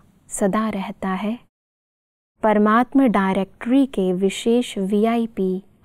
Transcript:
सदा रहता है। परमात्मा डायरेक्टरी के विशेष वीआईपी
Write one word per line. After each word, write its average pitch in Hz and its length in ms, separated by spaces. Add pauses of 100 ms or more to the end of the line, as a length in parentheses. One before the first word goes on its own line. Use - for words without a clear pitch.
(280)
सदा 214 400
रहता 196 400
है। 202 300 (1040)
परमात्मा 220 640
डायरेक्टरी 196 800
के 185 260
विशेष 208 680
वीआईपी 208 840 (220)